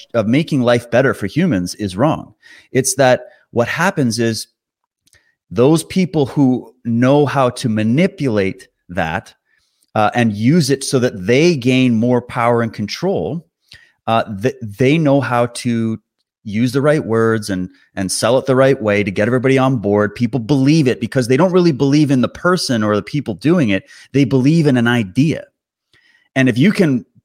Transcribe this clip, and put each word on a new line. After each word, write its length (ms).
of 120
making 360
life 280
better 220
for 140
humans 480
is 200
wrong. 400
It's 220
that 320
what 180
happens 500
is 280
those 340
people 420
who 480
know 420
how 240
to 180
manipulate 1000
that, 460
uh, 200
and 180
use 380
it 140
so 140
that 280
they 300
gain 380
more 260
power 420
and 100
control, 760
uh, 180
th-, 200
they 380
know 220
how 260
to 540
use 300
the 100
right 220
words 460
and, 200
and 160
sell 280
it 80
the 80
right 260
way 220
to 80
get 160
everybody 320
on 200
board. 360
People 240
believe 480
it 140
because 260
they 100
don't 160
really 200
believe 380
in 100
the 80
person 560
or 100
the 80
people 320
doing 360
it. 180
They 120
believe 420
in 100
an 100
idea. 600
And 120
if 100
you 140
can 320